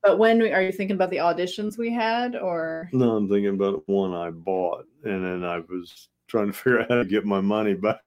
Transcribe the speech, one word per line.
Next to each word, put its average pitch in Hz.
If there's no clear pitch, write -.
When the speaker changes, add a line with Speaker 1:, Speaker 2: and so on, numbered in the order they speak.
Speaker 1:
but 190
when 226
we, 220
are 190
you 190
thinking 196
about 180
the 175
auditions 180
we 233
had, 240
or? 165
Speaker 2:
No, 127
I'm 104
thinking 101
about 98
one 98
I 85
bought, 87
and 98
then 90
I 87
was 87
trying 104
to 98
<laughs> -
figure 123
out 107
how 123
to 120
get 101
my 101
money 104
back. 107